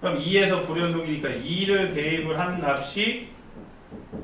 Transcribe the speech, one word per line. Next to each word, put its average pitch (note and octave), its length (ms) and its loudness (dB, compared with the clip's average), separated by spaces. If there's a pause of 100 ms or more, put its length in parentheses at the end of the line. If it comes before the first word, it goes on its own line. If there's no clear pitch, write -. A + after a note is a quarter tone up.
그럼 - 180 0
이에서 F#3+ 420 4
불연속이니까 D#3+ 680 0
이를 F3+ 680 2
대입을 D#3 440 0
한 - 220 -2
값이 G3+ 680 0 (960)